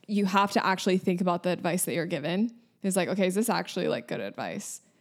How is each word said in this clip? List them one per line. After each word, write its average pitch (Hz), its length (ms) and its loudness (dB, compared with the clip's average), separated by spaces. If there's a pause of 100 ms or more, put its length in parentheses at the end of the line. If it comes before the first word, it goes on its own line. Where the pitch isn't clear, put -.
you 202 200 2
have 196 260 4
to - 120 2
actually 185 340 2
think 185 220 0
about 180 220 2
the 185 80 0
advice 175 340 0
that 120 100 -2
you're 165 120 -2
given. 180 440 -2 (320)
It's 190 140 0
like, 180 120 2
okay, 185 180 2
is 185 80 0
this 214 160 0
actually, 175 380 0
like, 139 200 -2
good - 120 -4
advice? 104 600 -8 (200)